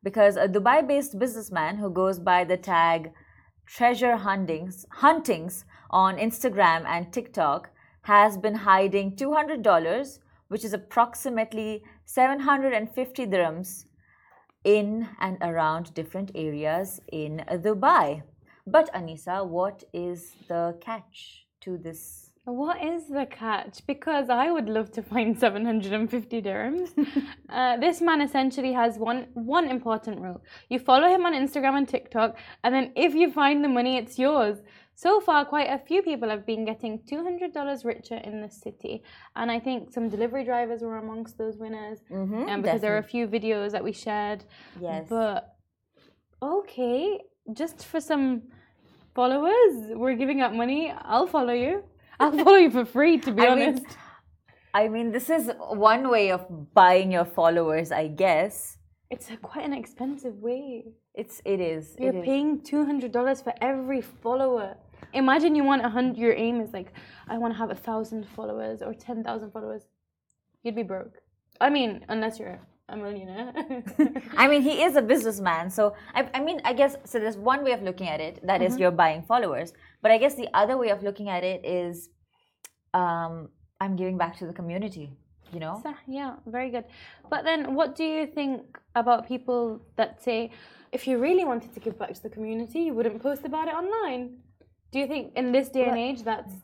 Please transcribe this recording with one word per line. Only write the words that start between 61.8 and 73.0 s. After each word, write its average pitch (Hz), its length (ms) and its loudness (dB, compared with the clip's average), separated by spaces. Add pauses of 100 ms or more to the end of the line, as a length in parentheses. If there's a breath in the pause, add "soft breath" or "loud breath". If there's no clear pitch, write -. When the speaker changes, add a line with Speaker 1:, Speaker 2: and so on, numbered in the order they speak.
Speaker 2:
You're 262 140 0
Speaker 1:
it - 80 -2
is. 170 40 -6
Speaker 2:
paying 277 240 0 (220)
two 294 180 2
hundred 254 280 -4
dollars 262 240 0
for - 120 -6 (180)
every 262 300 -4
follower. 240 720 -2 (380 loud breath)
Imagine 285 420 4
you 285 80 4
want 269 220 4
a 240 40 0
hun-, 247 260 0
your 226 180 4 (120)
aim 240 200 -2
is 214 80 -14
like, 185 180 -10 (420 loud breath)
"I 233 40 -6
wanna 226 260 -4
have 214 140 -6
a - 100 -16
thousand 220 400 -6 (100)
followers 220 440 -8
or 220 120 -10 (140)
ten 240 160 -8
thousand 220 280 -8
followers." 214 320 -12 (800)
You'd 233 200 -6
be 185 100 -6
broke. - 220 -10 (460)
I 269 80 4
mean, 262 220 2 (180)
unless 220 300 -4
you're 185 200 -14 (300)
a - 80 -12
millionaire. 202 540 -12 (380)